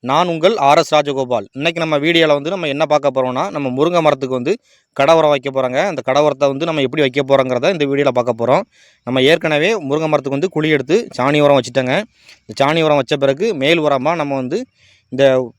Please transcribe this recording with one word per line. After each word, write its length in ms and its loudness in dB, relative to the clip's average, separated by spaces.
நான் 280 0
உங்கள் 280 0
ஆர் 220 4
எஸ் 160 0
ராஜகோபால். 580 0
இன்னைக்கு 280 -4
நம்ம 180 -2
வீடியோல 280 2
வந்து 240 0
நம்ம 180 -6
என்ன 180 -2
பார்க்க 240 0
போறோம்னா, 400 -2
நம்ம 180 -4
முருங்கை 320 0
மரத்துக்கு 340 0
வந்து 220 -2
கடை 220 4
உரம் 140 4
வைக்க 220 0
போறோங்க. 360 -2
அந்த 180 -6
கடை 180 0
உரத்தை 260 2
வந்து 160 -2
நம்ம 160 -2
எப்படி 220 -2
வைக்க 200 0
போறோங்கிறத 480 2
இந்த 160 -2
வீடியோல 220 0
பார்க்க 380 -2
போறோம். 140 2
நம்ம 200 -2
ஏற்கனவே 520 0
முருங்கை 340 -4
மரத்துக்கு 300 -2
வந்து 100 -2
குழி 200 -4
எடுத்து 380 0
சாணி 220 2
உரம் 160 4
வச்சுட்டோங்க. 460 -2
இந்த 180 -2
சாணி 180 2
உரம் 140 2
வச்ச 200 -2
பிறகு 380 0
மேல் 260 0
உரமா 340 0
நம்ம 200 -4
வந்து 300 -6
இந்த 500 2